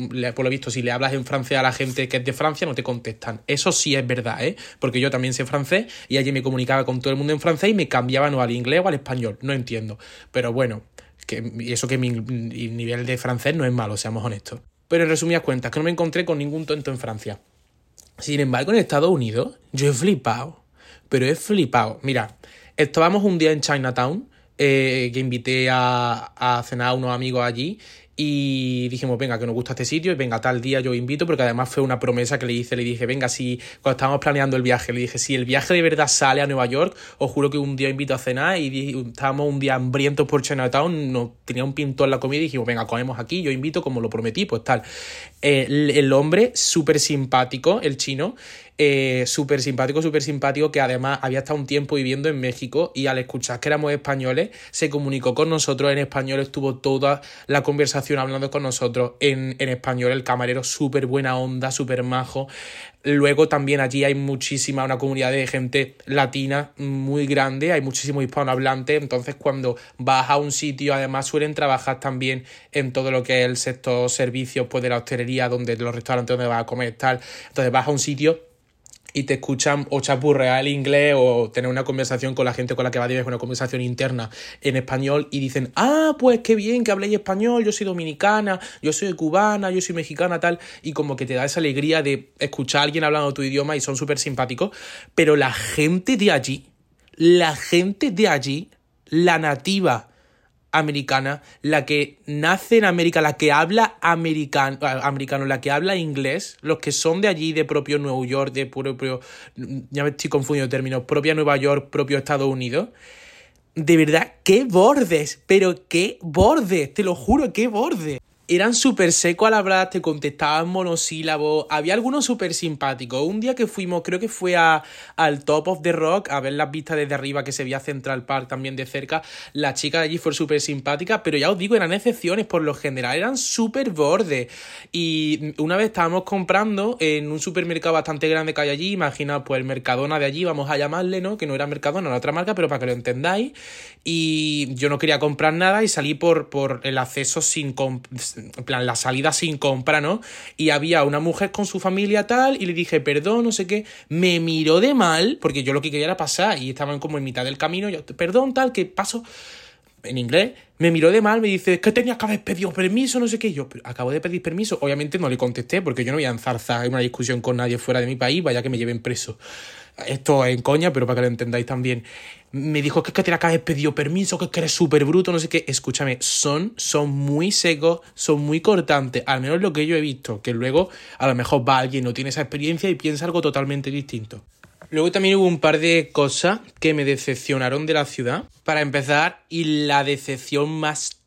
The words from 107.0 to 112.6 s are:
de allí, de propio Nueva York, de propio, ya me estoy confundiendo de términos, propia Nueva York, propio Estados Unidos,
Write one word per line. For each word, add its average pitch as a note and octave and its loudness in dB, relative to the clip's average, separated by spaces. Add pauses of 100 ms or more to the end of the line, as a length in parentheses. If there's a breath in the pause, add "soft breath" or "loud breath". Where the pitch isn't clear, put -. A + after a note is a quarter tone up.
de G#3+ 2
allí, D#3+ 0
de D3+ 2
propio D3 0
Nueva C3 -2
York, C3+ -2
de C3 -4
propio, C3+ -6 (380 loud breath)
ya C3+ -6
me D3 2
estoy C#3+ -6
confundiendo C#3 0
de - -6
términos, C3 -2
propia D3 2
Nueva D3 2
York, C#3 2
propio C#3 0
Estados C#3 0
Unidos, C3 -2 (840 loud breath)